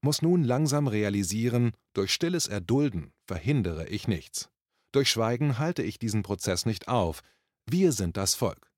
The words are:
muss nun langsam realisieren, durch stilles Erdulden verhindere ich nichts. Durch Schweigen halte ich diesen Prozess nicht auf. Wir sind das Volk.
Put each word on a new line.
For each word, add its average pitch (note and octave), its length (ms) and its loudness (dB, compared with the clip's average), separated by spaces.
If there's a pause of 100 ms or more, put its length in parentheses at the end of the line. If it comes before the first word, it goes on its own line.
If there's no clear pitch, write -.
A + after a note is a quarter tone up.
muss C#3+ 200 0
nun E3+ 220 4
langsam C#3 440 2
realisieren, G#2+ 840 2 (220)
durch G2 200 0
stilles E3+ 340 -2
Erdulden G2+ 640 -2 (140)
verhindere F2 640 -2
ich - 200 -6
nichts. - 420 -4 (420)
Durch C#3 180 2
Schweigen A#2+ 480 0
halte D#3 240 -2
ich - 160 -4
diesen A2 240 -2
Prozess F#2+ 460 -2
nicht A2 200 -4
auf. F#2 340 0 (440)
Wir F3 260 4
sind G2 260 -2
das G2 180 0
Volk. - 420 -4